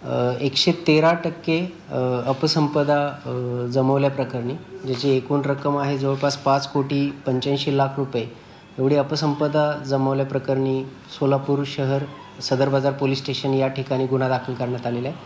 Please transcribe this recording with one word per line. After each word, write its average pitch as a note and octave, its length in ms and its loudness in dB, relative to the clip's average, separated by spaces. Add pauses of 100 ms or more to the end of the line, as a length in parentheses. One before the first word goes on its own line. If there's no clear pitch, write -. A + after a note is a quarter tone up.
अ, B2 380 0
एकशे C#3+ 320 2
तेरा D#3+ 400 4
टक्के, E3+ 640 -2 (140)
अ, C3+ 60 -4 (300)
अपसंपदा, D3 800 2 (200)
अ, B2 400 -4
जमवल्याप्रकरणी, C3+ 880 2 (320)
ज्याची C3 300 2
एकूण C#3+ 280 0
रक्कम C#3 340 0
आहे C#3+ 200 0
जवळपास C#3 380 0
पाच C#3 320 2
कोटी C#3 420 0 (160)
पंच्याऐंशी C#3 500 0
लाख C#3 200 4
रुपये, B2+ 300 -2 (520)
एवढी C#3 180 4
अपसंपदा D3 760 2
जमवल्याप्रकरणी C3+ 1120 0 (340)
सोलापूर C#3 480 2
शहर C#3 380 -2 (380)
सदर C3+ 260 2
बाजार C3+ 240 2
पोलीस C3+ 260 0
स्टेशन C3+ 360 -2
या C3+ 140 2
ठिकाणी C3 380 -2
गुन्हा C3 220 0
दाखल B2+ 260 -2
करण्यात A#2+ 320 -4
आलेला A#2+ 220 -4
आहे. E3+ 180 -8